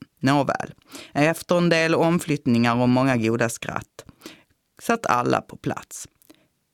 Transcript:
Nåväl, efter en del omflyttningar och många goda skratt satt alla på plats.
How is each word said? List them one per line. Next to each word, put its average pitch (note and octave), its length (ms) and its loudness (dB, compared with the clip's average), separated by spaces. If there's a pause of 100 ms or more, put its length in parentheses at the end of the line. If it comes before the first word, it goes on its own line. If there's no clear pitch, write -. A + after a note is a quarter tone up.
(200)
Nåväl, - 540 0 (400)
efter D#3+ 440 0
en F3 120 4
del E3 260 2
omflyttningar C3 840 2
och B2 80 4
många B2+ 280 2
goda A2+ 320 0
skratt - 560 -10 (760)
satt - 240 -4
alla B2 360 0
på - 160 -16
plats. - 500 -10 (680)